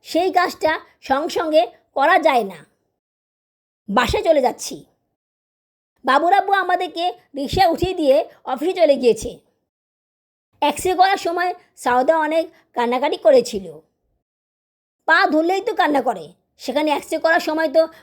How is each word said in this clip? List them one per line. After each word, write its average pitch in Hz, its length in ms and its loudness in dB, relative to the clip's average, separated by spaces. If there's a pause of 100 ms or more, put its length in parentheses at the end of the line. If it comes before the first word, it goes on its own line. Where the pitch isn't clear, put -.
সেই 359 280 -2
কাজটা 349 400 0 (300)
সঙ্গে 277 340 -2
সঙ্গে 311 260 2 (340)
করা 311 240 2
যায় 262 320 2
না। 160 80 -20 (1300)
বাসায় 247 340 0
চলে 311 180 4
যাচ্ছি। - 340 -4 (1300)
বাবুরাব্বু 349 480 4
আমাদেরকে 359 520 -2 (300)
রিক্সায় 330 360 0
উঠিয়ে 359 220 -4
দিয়ে 294 220 2 (300)
অফিসে 294 280 -4
চলে 320 220 4
গিয়েছে। 233 360 0 (1300)
এক্স 294 240 -2
রে 359 100 0
করার 381 260 2
সময় 349 300 -4 (240)
সাউদা 262 420 0
অনেক 311 260 -2 (300)
কান্নাকাটি 247 440 -2
করেছিল। 233 480 0 (1400)
পা 320 100 4 (140)
ধরলেই 330 340 0
তো 466 80 -4
কান্না 302 280 0
করে, 196 240 -6 (360)
সেখানে 294 300 -4
এক্স - 200 -6
রে 320 80 -2
করার 330 260 0
সময় 320 280 -2
তো 320 80 4 (220)